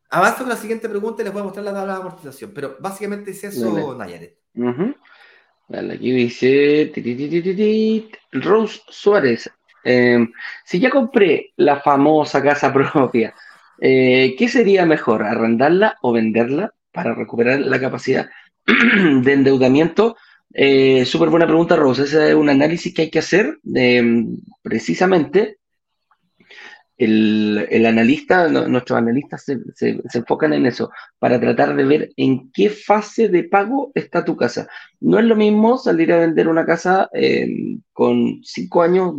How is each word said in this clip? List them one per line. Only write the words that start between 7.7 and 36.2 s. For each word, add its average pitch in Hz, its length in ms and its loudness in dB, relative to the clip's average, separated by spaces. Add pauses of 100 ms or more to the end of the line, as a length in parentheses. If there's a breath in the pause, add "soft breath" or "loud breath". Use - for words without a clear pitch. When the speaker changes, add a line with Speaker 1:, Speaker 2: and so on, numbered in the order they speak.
Speaker 2:
Rose 175 560 -2
Suárez, 143 640 0 (340)
em, 123 480 2 (320 loud breath)
"Si 180 160 -4
ya 254 100 2
compré 226 680 0
la 143 240 2
famosa 147 600 2
casa 143 320 0
<laughs> 135 380 2
propia, 113 220 -2 (460 loud breath)
eh, 131 580 2
¿qué 240 100 0
sería 196 380 2
mejor, 123 360 0
arrendarla 113 800 0
o 120 100 0
venderla 117 600 -2 (200)
para - 220 -6
recuperar 117 460 -2
la 135 200 -2
capacidad 131 480 -4 (380 loud breath)
<clears throat> - 0 -
de 196 680 2
endeudamiento?". 139 840 2 (380 soft breath)
Eh, 135 500 4
súper 160 240 0
buena 165 180 4
pregunta, 165 300 2
Rose. 135 280 0
Ese 151 260 2
es 151 40 4
un 151 140 2
análisis 156 460 0
que 165 80 -2
hay 156 80 -4
que 160 100 -4
hacer, 214 380 -2 (160)
em, 120 640 2 (260)
precisamente. 180 960 -2 (1400 loud breath)
El, 107 720 0
el 113 160 2
analista, 143 600 2
no, 135 180 0
nuestros 123 320 -2
analistas 120 460 -4
se, 139 140 -6 (160)
se, - 340 -4
se 123 100 -6
enfocan 151 340 0
en 143 140 2
eso, 117 240 -4 (300 loud breath)
para 123 180 2
tratar 123 380 0
de 139 80 2
ver 151 320 0
en 131 360 -2
qué 202 180 0
fase 208 580 -2
de 170 160 0
pago 214 500 -2
está 160 300 -4
tu 165 120 -4
casa. 120 300 -6 (320 loud breath)
No 175 220 2
es 226 40 4
lo 226 120 2
mismo 214 420 2
salir 170 340 0
a 170 60 4
vender 165 300 2